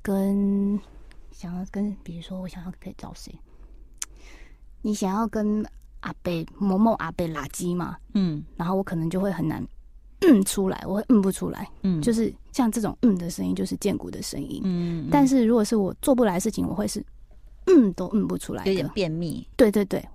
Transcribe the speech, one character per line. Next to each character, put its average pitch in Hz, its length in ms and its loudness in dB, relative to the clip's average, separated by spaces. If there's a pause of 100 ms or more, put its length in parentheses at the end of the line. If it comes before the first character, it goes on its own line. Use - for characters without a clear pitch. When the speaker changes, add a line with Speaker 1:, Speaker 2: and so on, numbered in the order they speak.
Speaker 1:
跟， 202 760 0 (540)
想 175 240 -12
要 185 140 -8
跟， 202 320 -4
比 170 140 -12
如 170 40 -12
说 185 180 -12
我 185 80 -10
想 180 200 -14
要 185 120 -10
可 185 120 -14
以 - 80 -16
找 - 160 -16
谁？ - 200 -18 (1500)
你 214 100 -2
想 196 220 -2
要 226 120 0
跟 214 380 -2 (360)
阿 170 220 -10
伯 165 240 -4 (120)
某 190 180 2
某 220 180 6
阿 165 180 -6
伯 175 160 -4
拉 147 200 -8
鸡 175 260 -4
吗？” 170 220 -6 (160)
Speaker 2:
嗯。 165 320 0 (100)
Speaker 1:
然 170 140 -4
后 190 60 0
我 190 80 0
可 190 120 -6
能 165 140 -2
就 180 100 -2
会 196 140 0
很 165 160 -2
难 - 180 -4 (540)
嗯 240 240 8
出 190 240 0
来， - 180 -4
我 180 100 -2
会 - 120 -2
嗯 208 140 8
不 190 100 2
出 180 160 -6
来。 - 180 -8 (180)
Speaker 2:
嗯。 175 180 2
Speaker 1:
就 233 100 2
是 220 180 0 (220)
像 233 180 2
这 220 120 -2
种 190 180 -2
嗯 214 160 6
的 175 140 -6
声 190 160 -4
音， - 80 0
就 190 100 -2
是 185 140 -4
剑 196 180 0
骨 - 140 -8
的 - 100 -12
声 - 180 -8
音。 - 240 -8
Speaker 2:
嗯， 175 420 -2
嗯， - 20 -6
嗯。 - 40 -6
Speaker 1:
但 285 160 8
是 262 160 6
如 226 120 4
果 220 100 4
是 233 120 0
我 196 260 0
做 285 120 6
不 240 80 4
来 196 120 4
的 180 60 0
事 226 100 0
情， 180 180 -2
我 - 60 -4
会 208 120 -4
是 - 160 -6 (640)
嗯 269 280 8
都 180 180 -6
嗯 196 140 2
不 170 100 -2
出 - 160 -8
来 - 120 -4
的。 190 60 2
Speaker 2:
有 190 60 2
点 156 140 0
便 180 200 -2
秘。 160 360 -6 (100)
Speaker 1:
对， 220 140 8
对， 202 160 2
对， - 280 -6